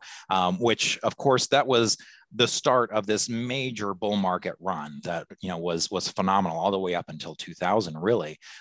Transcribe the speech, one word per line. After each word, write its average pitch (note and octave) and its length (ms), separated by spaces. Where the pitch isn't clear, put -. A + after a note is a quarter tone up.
um, F#2 300
which, A2+ 440
of G#2+ 140
course, B2+ 320
that C3+ 180
was A#2 300
the A2+ 140
start B2 440
of G#2+ 140
this G#2+ 220
major A#2+ 640
bull G#2 240
market F2+ 420
run D2+ 460
that, E2+ 220
you F#2 80
know, F2 80
was, E2+ 320
was F#2 180
phenomenal F#2+ 480
all F2+ 140
the G2 80
way F2+ 160
up E2+ 160
until D#2 240
two - 200
thousand, F2+ 440
really, E2+ 400